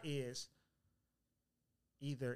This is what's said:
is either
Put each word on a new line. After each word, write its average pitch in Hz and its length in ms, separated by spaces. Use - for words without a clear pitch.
is 135 420
either 135 360